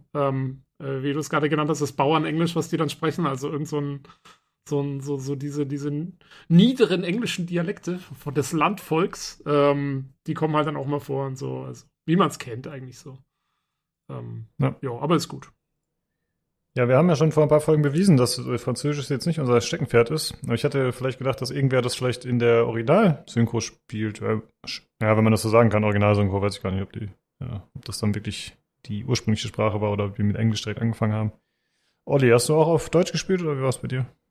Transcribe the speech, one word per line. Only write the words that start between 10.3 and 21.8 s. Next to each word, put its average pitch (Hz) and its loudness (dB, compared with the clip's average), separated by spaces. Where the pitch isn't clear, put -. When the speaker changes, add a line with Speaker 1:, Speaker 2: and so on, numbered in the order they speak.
Speaker 1:
kommen 156 -2
halt 151 2
dann 147 -4
auch 135 -6
mal 143 -2
vor 135 -4
und 131 -8
so, 131 -8
also 127 -16
wie 165 2
man's 165 2
kennt 123 -12
eigentlich 131 -16
so. 135 -20
Ähm, 117 -12
Speaker 2:
Ja. 135 0
Speaker 1:
ja, 131 -6
aber 147 0
ist - -2
gut. 135 -16
Speaker 2:
Ja, 123 2
wir 127 6
haben 170 6
ja 165 4
schon 151 4
vor 151 4
ein 139 4
paar 151 6
Folgen 151 2
bewiesen, 156 4
dass, 123 4
äh, 123 -4
Französisch 143 -4
jetzt 135 -4
nicht 160 0
unser 123 2
Steckenpferd - 2
ist. 156 -4
Aber 117 -2
ich 113 -2
hatte 135 0
vielleicht 127 -6
gedacht, 131 -2
dass 135 -6
irgendwer 131 2